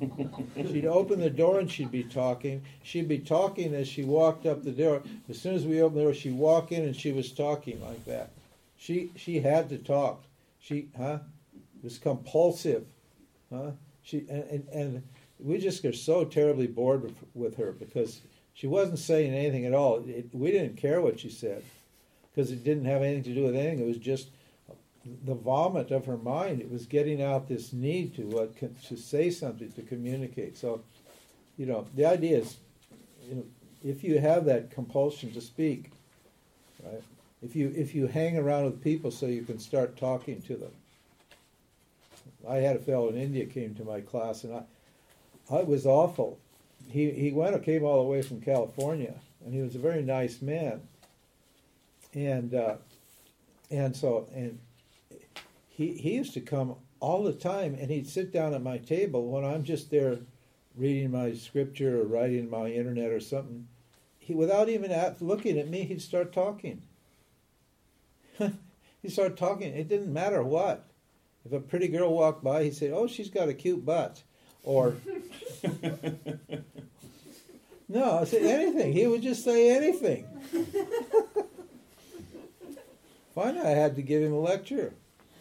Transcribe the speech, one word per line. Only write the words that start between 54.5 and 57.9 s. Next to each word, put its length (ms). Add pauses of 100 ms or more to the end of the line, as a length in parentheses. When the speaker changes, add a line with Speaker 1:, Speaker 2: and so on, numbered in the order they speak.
Speaker 2:
he, 240
he 220
used 180
to 80
come 340 (240)
all 240
the 100
time, 460
and 100
he'd 180